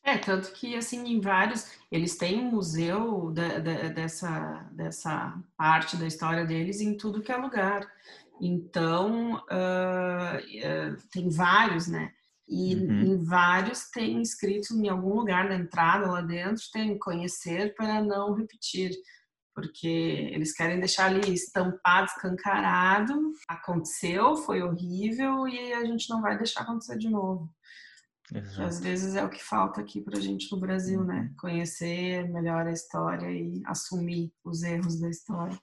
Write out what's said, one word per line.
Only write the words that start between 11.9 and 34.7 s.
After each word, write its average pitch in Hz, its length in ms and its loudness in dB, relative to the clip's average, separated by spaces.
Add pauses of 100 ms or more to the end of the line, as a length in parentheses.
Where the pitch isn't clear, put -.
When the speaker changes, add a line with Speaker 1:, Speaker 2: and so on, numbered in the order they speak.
Speaker 1:
E 185 280 2
Speaker 2:
Uhum. 202 260 4
Speaker 1:
em 190 220 6
vários 180 680 4
tem 233 320 0
escrito 208 520 -2
em 208 140 2
algum 190 280 2
lugar 190 300 2
na 196 100 0
entrada 175 540 2
lá 175 120 0
dentro, 175 400 -2 (100)
tem 220 260 0
conhecer 180 760 -2
para 214 260 0
não 202 320 0
repetir, 202 600 -2 (640)
porque 156 320 -8 (460)
eles 156 220 -2
querem 170 240 0
deixar 185 280 4
ali 190 280 4
estampado, 185 720 2
escancarado, 196 1300 2 (140)
aconteceu, 180 920 0
foi 190 260 -2
horrível 214 840 0
e 247 280 -4
a 233 100 0
gente 233 240 -2
não 226 140 0
vai 208 160 2
deixar 226 240 -2
acontecer 233 340 -6
de 226 140 -2
novo. 190 420 -2 (760)
Que - 100 -8
às 101 200 -10
Speaker 2:
Exato. 175 240 -4
Speaker 1:
vezes 185 320 -2
é 196 100 0
o 190 60 -4
que - 120 -14
falta 214 380 0
aqui 208 220 -8
pra 202 180 -4
gente 196 320 -4
no 190 80 -2
Brasil, 190 440 0
né? 180 260 -2
Speaker 2:
Uhum. - 80 -16
Speaker 1:
Conhecer 175 920 -2
melhor 165 360 0
a 170 60 -2
história 170 580 -4
e 175 360 -4
assumir 170 640 -4 (140)
os 170 180 -6
erros 170 380 -2